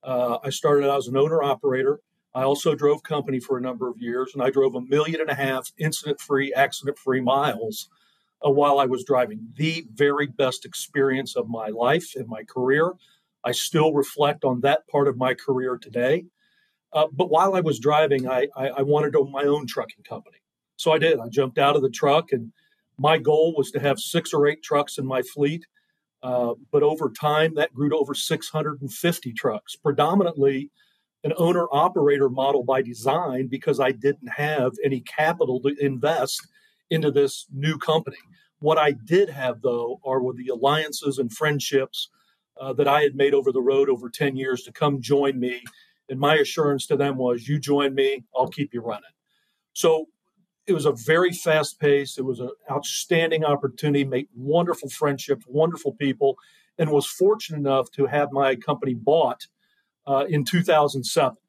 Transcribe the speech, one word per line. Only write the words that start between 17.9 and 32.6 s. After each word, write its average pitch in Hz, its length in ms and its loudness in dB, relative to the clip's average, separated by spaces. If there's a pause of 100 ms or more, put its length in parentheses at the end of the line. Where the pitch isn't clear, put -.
I, 127 200 0 (100)
I, 135 120 -4
I 131 140 -6
wanted 147 300 2
to 156 60 4
own 139 120 2
my 139 140 -4
own 143 220 0
trucking - 420 -10
company. - 300 -16 (380)
So - 140 0
I 160 60 4
did. 160 240 2
I 117 80 -10
jumped 127 300 0
out 143 180 4
of 139 60 2
the 131 80 2
truck, 151 420 0
and 117 180 -4 (460)
my 156 220 2
goal 156 380 2
was 135 160 -2
to 143 60 -4
have 135 220 0
six - 320 -4
or 147 140 2
eight 147 160 -2
trucks 143 340 -2
in 139 100 -6
my 131 160 -2
fleet. 147 440 -2 (560)
Uh, 123 320 -2 (180)
but 151 100 4
over 151 280 0
time, 156 440 0
that 156 200 0
grew 143 160 0
to 151 60 0
over 143 180 0
six - 340 -4
hundred 151 320 -4
and 135 120 -10
fifty 170 400 -4
trucks, 110 440 -6
predominantly 147 960 2 (520)
an 147 140 -2
owner-operator 165 920 2
model 135 340 2